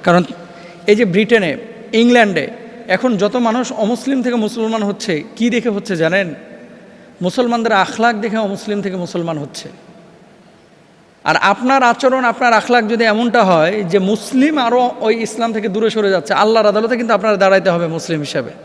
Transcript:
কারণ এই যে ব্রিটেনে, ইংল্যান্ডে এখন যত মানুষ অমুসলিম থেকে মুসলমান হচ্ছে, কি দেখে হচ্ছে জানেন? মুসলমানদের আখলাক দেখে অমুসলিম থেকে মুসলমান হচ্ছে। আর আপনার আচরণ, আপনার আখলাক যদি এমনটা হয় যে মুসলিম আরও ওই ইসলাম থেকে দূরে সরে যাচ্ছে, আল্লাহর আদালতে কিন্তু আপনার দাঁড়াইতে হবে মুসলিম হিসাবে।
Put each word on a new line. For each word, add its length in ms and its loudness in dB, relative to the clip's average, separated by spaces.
কারণ 200 4
এই 80 6
যে 100 2
ব্রিটেনে, 520 2
ইংল্যান্ডে 540 4
এখন 300 0
যত 180 0
মানুষ 360 -2
অমুসলিম 520 -2
থেকে 120 -2
মুসলমান 480 -2
হচ্ছে, 400 -4
কি 140 0
দেখে 200 -2
হচ্ছে 260 -4
জানেন? 380 0
মুসলমানদের 500 0
আখলাক 440 2
দেখে 220 -4
অমুসলিম 440 -4
থেকে 140 -6
মুসলমান 420 -6
হচ্ছে। 320 -12
আর 120 2
আপনার 480 2
আচরণ, 420 2
আপনার 280 2
আখলাক 340 2
যদি 160 0
এমনটা 400 2
হয় 400 2
যে 160 0
মুসলিম 580 0
আরও 420 2
ওই 160 0
ইসলাম 380 -4
থেকে 140 -4
দূরে 220 0
সরে 200 0
যাচ্ছে, 240 0
আল্লাহর 320 2
আদালতে 320 0
কিন্তু 160 0
আপনার 240 2
দাঁড়াইতে 320 4
হবে 180 0
মুসলিম 320 -4
হিসাবে। 320 -6